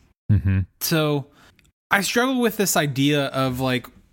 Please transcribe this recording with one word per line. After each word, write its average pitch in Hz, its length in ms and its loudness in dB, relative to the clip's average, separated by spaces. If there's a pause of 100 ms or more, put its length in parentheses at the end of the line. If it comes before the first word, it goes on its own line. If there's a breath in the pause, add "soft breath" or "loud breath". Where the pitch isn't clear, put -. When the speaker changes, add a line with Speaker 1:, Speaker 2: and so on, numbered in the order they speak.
(320)
Speaker 1:
Mm-hmm. 95 280 2 (200)
Speaker 2:
So 151 460 -2 (680 soft breath)
I 196 80 4
struggle 247 400 0
with 220 160 0
this 196 200 0
idea 143 500 0
of, 131 340 -2
like, 127 260 -2 (260)